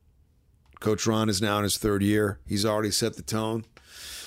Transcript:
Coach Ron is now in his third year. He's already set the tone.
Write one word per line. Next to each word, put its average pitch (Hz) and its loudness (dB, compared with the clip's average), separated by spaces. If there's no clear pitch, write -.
Coach 107 -2
Ron 110 2
is 98 0
now 104 2
in 104 2
his 95 0
third 101 0
year. 104 2
He's 104 -2
already 107 0
set 110 -2
the - -14
tone. 110 -4